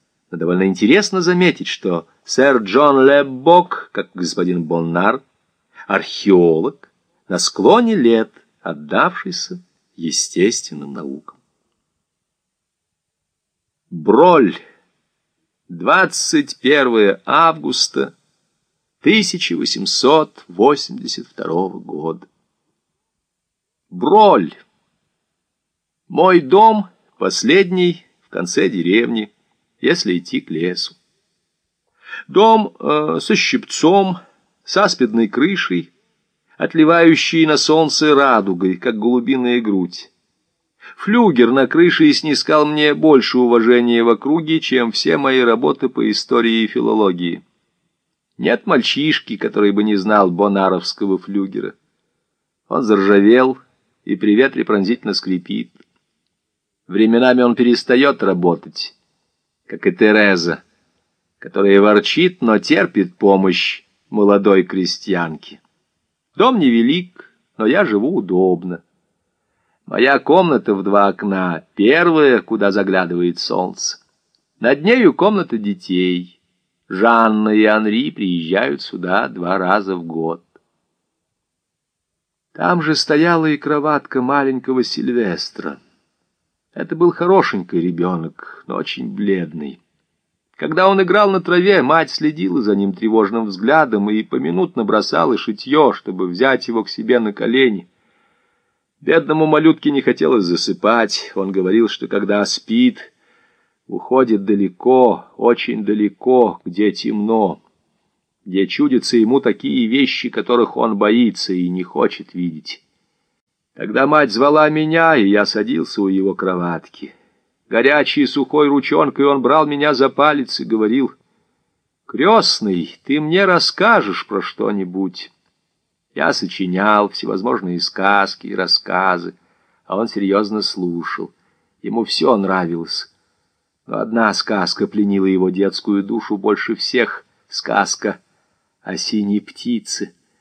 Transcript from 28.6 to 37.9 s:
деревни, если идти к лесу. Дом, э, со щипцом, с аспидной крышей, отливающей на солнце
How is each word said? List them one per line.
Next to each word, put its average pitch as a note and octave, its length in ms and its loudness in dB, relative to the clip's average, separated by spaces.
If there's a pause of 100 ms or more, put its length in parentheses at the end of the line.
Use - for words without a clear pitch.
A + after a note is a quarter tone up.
деревни, G#2+ 600 0 (500)
если A2+ 360 0
идти G#2 240 -8
к - 80 -20
лесу. E2+ 460 -6 (1300)
Дом, A3 520 2
э, D3+ 420 -2
со - 140 0
щипцом, F3+ 800 0 (460)
с - 120 -12
аспидной A#2 520 2
крышей, B2 640 -2 (640)
отливающей E3 880 4
на D3+ 120 2
солнце D#3 560 2